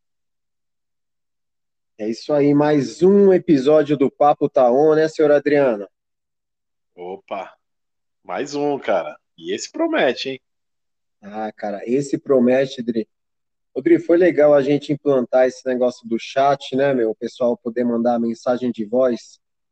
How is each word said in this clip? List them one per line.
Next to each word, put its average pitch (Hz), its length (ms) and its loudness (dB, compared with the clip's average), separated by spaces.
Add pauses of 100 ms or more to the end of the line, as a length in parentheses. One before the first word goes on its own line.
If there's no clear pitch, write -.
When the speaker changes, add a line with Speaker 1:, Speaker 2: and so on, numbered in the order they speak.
(2000)
Speaker 1:
É 107 120 -8
isso 117 220 -10
aí, 147 220 2
mais 147 500 0
um 196 300 6
episódio 151 640 2
do 131 120 0
Papo 147 380 0
Tá 127 240 2
On, 151 240 4
né, 156 140 2
senhor 156 200 0
Adriano? 143 560 2 (1080)
Speaker 2:
Opa, 92 580 -12 (720)
mais 131 320 -8
um, 143 240 -4
cara. - 380 -4 (200)
E - 160 -10
esse - 200 -10
promete, 285 560 -2
hein? 131 120 -12 (800)
Speaker 1:
Ah, 107 300 -10
cara, 101 340 -10
esse 135 320 -4
promete, 131 640 0
Dri. 113 240 -6 (680)
Ô, - 80 -6
Dri, 165 180 4
foi 165 160 0
legal 151 380 4
a 143 80 4
gente 143 320 -2
implantar 131 540 0
esse - 200 -8
negócio 123 400 -2
do 113 100 -2
chat, 135 600 -2
né, 139 160 0
meu? 117 160 0
O 107 60 -6
pessoal 120 420 -4
poder 120 260 -6
mandar 120 380 -2
mensagem 120 500 -4
de 110 140 -10
voz 123 520 -2 (340)